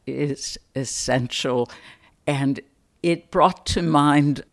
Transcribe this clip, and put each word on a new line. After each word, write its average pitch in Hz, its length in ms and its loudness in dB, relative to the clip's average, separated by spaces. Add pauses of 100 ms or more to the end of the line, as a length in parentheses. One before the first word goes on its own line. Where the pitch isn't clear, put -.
is 135 520 -6 (160)
essential. 123 960 -2 (560)
And 139 320 -2 (420)
it 170 300 -2
brought 180 360 2
to - 160 -2
mind 147 720 4